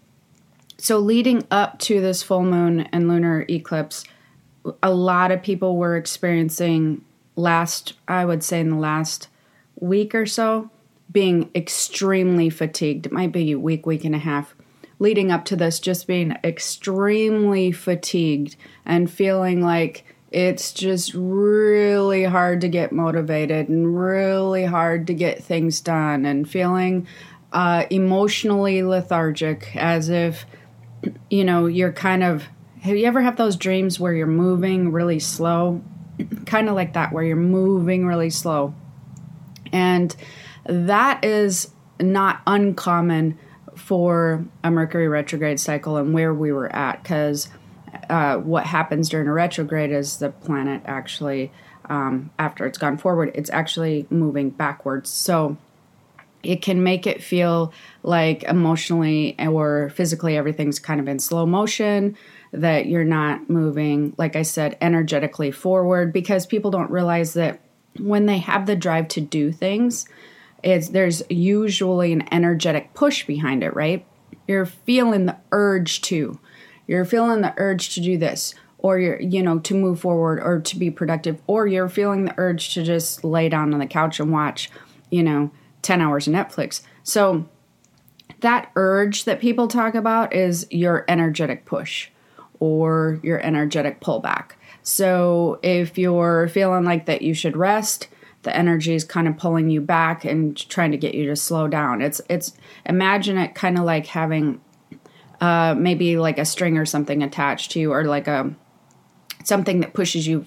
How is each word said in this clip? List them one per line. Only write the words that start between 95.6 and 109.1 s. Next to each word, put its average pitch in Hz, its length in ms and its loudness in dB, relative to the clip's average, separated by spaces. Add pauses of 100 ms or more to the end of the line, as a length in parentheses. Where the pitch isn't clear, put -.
if 175 360 0
you're 170 500 2
feeling 185 380 2
like 170 220 0
that 156 140 -2
you 160 120 0
should 156 240 -2
rest, 202 500 0 (360)
the - 100 -4
energy 165 400 2
is 160 120 -2
kind 165 200 -2
of 156 120 0
pulling 165 320 0
you 156 100 2
back 165 460 0
and 151 320 0 (100)
trying 165 240 0
to 143 60 -2
get 151 160 -4
you 147 140 -2
to 147 100 -2
slow 160 320 -2
down. 143 320 0
It's, 151 180 -4 (100)
it's, 175 220 -4 (340)
imagine 190 520 2
it - 180 -2
kind 180 220 0
of 175 80 2
like 160 220 0
having, 156 520 -2 (800)
uh, 170 380 2
maybe 170 400 2
like 160 200 0
a 143 60 -2
string 160 340 0
or 156 80 2
something 147 380 -2
attached 139 480 -2
to 170 80 -2
you, 156 140 0
or 147 100 2
like 143 240 0
a, 151 260 -2 (920)